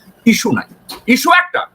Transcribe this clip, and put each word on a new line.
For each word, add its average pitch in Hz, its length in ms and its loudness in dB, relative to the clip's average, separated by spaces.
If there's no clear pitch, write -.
ইস্যু 220 280 2
নাই। - 540 -10
ইস্যু 254 260 0
একটা, 359 420 0